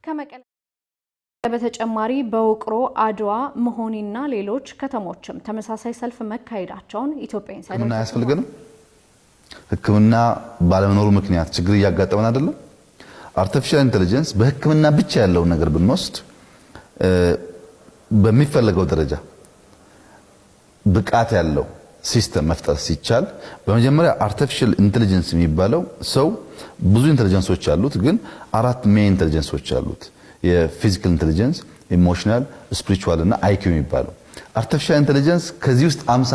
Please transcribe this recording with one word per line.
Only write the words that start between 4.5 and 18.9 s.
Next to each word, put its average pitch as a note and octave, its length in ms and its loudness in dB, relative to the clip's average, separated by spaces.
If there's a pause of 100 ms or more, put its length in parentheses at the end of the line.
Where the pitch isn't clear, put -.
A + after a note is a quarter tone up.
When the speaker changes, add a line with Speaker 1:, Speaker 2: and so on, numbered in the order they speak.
Speaker 1:
ከተሞችም G#3+ 640 -10
ተመሳሳይ A3 540 -10
ሰልፍ A#3+ 320 -10
መካሄዳቸውን G#3+ 960 -10
ኢትዮጵያ G3+ 340 -10
ኢንሳይደር - 240 -12
Speaker 2:
ሕክምና A2+ 180 -2
አያስፈልገንም። A#2+ 520 -2 (1200)
ሕክምና G#2+ 480 2 (480)
ባለመኖሩ G2 480 2
ምክንያት F#2+ 400 0
ችግር F#2 240 0
እያጋጠመን G2 520 2
አይደለም። C#3 280 -2 (800)
አርቲፊሻል C3+ 460 0
ኢንተለጀንስ G#2+ 520 2
በሕክምና C#3+ 580 2
ብቻ D#3+ 280 2
ያለውን F2 300 4
ነገር E2 200 0
ብንወስድ፣ F#2 460 0 (840)
እ፣ F#2 120 2 (1000)
በሚፈለገው A2 720 4
ደረጃ D2+ 280 0 (1700)